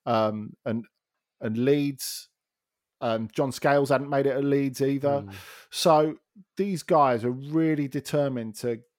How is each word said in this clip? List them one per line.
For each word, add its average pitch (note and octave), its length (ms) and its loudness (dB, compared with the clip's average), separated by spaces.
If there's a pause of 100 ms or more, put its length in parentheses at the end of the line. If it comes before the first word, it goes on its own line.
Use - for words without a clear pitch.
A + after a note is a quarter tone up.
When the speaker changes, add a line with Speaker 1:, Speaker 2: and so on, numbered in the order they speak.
Speaker 1:
um, A2 480 0 (100)
and, A2+ 200 -4 (560)
and A2 180 -4
Leeds. C#3+ 720 -2 (720)
Um, A2+ 320 -2
John C3+ 200 -2
Scales C#3+ 380 2
hadn't C#3 200 2
made C#3 160 2
it C3 100 0
at C#3 80 0
Leeds C#3 360 0
either. C#3 420 0
Speaker 2:
Mm. G2 120 -14 (360)
Speaker 1:
So D#3 460 4 (400)
these F#3+ 260 -2
guys C3 420 4
are B2 60 0
really D3 580 0
determined C3 680 -4
to A#2 240 -4 (180)